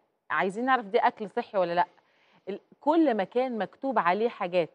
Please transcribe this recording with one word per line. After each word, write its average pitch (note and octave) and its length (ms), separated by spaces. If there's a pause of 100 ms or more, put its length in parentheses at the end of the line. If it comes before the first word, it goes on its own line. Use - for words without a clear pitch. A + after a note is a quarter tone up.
(300)
عايزين F#3 360
نعرف B3+ 200
دي G3 120
أكل A3 320
صحي - 280
ولا F3 180
لأ. F3 100 (640)
ال-، G3 100 (200)
كل D#4 360
ما G3+ 80
كان A#3+ 340
مكتوب A3 420
عليه G3 300
حاجات F3+ 460